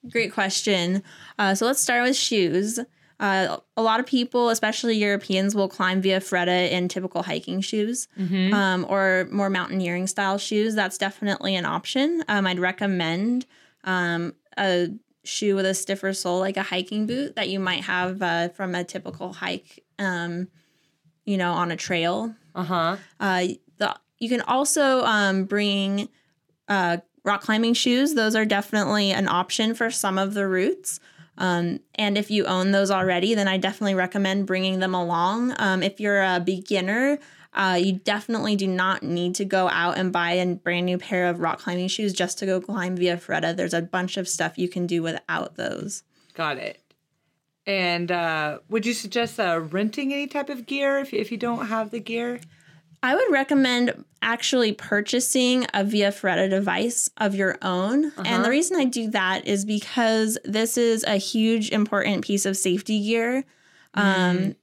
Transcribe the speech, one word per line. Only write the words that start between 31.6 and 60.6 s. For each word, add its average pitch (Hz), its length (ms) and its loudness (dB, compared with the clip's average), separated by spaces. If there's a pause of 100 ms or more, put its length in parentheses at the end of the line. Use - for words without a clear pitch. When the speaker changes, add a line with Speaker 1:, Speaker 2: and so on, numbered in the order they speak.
Speaker 1:
and 208 240 0
if 202 120 -2
you 208 140 2
own 185 280 0
those 196 180 4
already, 185 440 2
then 202 140 2
I 190 80 2
definitely 190 380 -2
recommend 190 520 0
bringing 190 340 0
them 185 140 0
along. 180 640 0
Um, 190 240 2
if 196 180 -2
you're 202 220 2
a 185 180 2
beginner, 190 800 0 (360)
uh, 185 260 2
you 190 140 2
definitely 208 600 -2
do 196 100 0
not 185 360 0
need 175 340 -2
to 202 100 -2
go 190 240 2
out 170 260 0
and 185 160 0
buy 170 200 0
a 180 220 2
brand 175 320 -2
new 180 120 0
pair 180 300 0
of 175 120 -2
rock 165 200 -2
climbing 180 280 -4
shoes 202 240 -2
just 180 260 -2
to 196 80 -4
go 185 140 0
climb 185 360 -4
Via 175 200 2
Ferrata. 165 400 -2
There's 175 180 -2
a - 80 2
bunch 180 360 -4
of 180 100 -6
stuff - 300 -4
you 175 100 0
can 180 180 -4
do 170 160 0
without 160 540 -6
those. - 460 -8 (320)
Speaker 2:
Got 147 240 -4
it. - 200 -10 (880)
And, 175 460 0
uh, 160 460 -2 (100)
would 208 160 0
you 240 100 0
suggest, 233 460 -4
uh, 170 200 2 (100)
renting 214 420 -2
any 285 140 -4
type 285 240 -4
of 254 160 -10
gear 277 320 0
if, 277 160 -6
if - 180 -2
you 226 60 -6
don't 233 300 -2
have 220 220 -2
the 233 100 -6
gear? 240 400 -6 (600)
Speaker 1:
I 262 120 2
would 427 180 4
recommend 269 720 4 (160)
actually 233 520 2
purchasing 247 1000 0
a 202 100 2
Via 202 300 2
Ferrata 190 380 0
device 196 640 0
of 202 180 0
your 190 280 0
own. 190 420 2 (140)
And 190 80 -4
Speaker 2:
Uh-huh. 190 160 2
Speaker 1:
the 226 80 2
reason 349 280 2
I 285 60 4
do 240 260 0
that 190 360 0
is 196 180 0
because 220 800 0
this 220 320 0